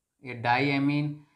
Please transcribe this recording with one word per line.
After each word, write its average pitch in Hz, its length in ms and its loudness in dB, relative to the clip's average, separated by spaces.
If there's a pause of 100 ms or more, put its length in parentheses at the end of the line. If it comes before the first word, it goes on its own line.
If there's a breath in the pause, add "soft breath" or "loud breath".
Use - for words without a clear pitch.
(240)
ये 127 120 -12
डाइएमीन, 139 920 0 (100)